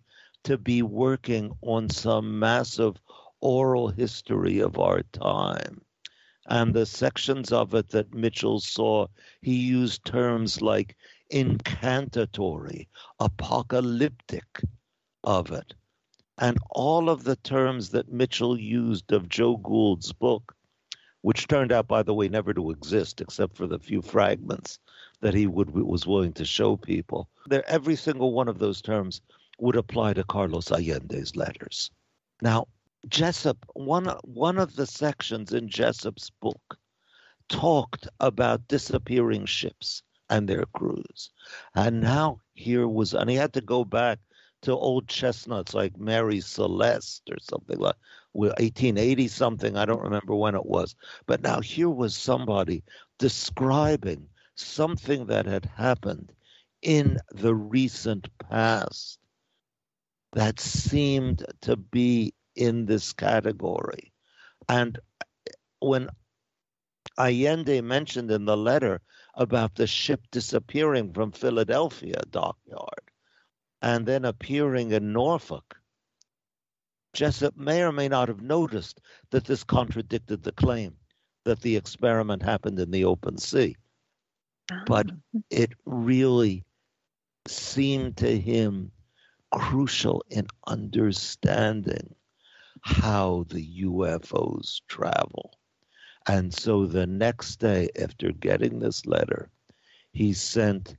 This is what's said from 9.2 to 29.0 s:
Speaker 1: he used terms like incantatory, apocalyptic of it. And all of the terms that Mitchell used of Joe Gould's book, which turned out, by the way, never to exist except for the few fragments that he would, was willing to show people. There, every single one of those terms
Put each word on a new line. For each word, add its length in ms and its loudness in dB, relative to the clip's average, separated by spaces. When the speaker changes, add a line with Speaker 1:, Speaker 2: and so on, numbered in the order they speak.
Speaker 1:
he 120 0
used 500 0
terms 560 0
like 360 0
incantatory, 1600 -2
apocalyptic 1400 -2
of 300 0
it. 220 -10
And 200 2
all 400 2
of 140 0
the 120 0
terms 540 0
that 200 -2
Mitchell 480 0
used 540 -2
of 160 4
Joe 300 2
Gould's 540 2
book, 420 -2
which 260 0
turned 240 4
out, 160 4
by 160 2
the 120 0
way, 140 2
never 260 -2
to 160 -2
exist 500 -2
except 360 -4
for 100 -6
the 120 -4
few 220 -4
fragments 800 0
that 140 2
he 120 4
would, 240 0
was 360 0
willing 260 2
to 140 -6
show 300 2
people. 520 -4
There, 240 0
every 260 2
single 360 0
one 160 0
of 100 -4
those 220 0
terms 400 -2